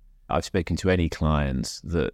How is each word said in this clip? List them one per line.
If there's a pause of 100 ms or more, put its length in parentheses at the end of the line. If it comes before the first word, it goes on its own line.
(300)
I've
spoken
to
any
clients
that